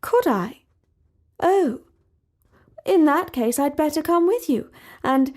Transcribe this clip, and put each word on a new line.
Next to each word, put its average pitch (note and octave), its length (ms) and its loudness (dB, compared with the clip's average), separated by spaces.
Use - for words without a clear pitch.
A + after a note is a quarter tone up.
Could A#4+ 260 0
I? A3 340 -2
Oh, F4 420 0
in F4 200 4
that D4+ 280 0
case A#3+ 260 -2
I'd C#4+ 160 -2
better D4+ 260 -2
come E4+ 260 0
with A#4 220 -2
you, B3 220 -2
and C4 340 0